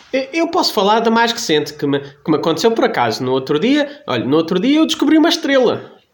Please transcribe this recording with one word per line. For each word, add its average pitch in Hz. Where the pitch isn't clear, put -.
eu, 262
eu 330
posso -
falar 208
da 226
mais 233
recente, 151
que 147
me, 139
que -
me 151
aconteceu 165
por 226
acaso 123
no 127
outro 135
dia. 285
Olha, 123
no 135
outro 160
dia 277
eu 320
descobri 311
uma 320
estrela. 269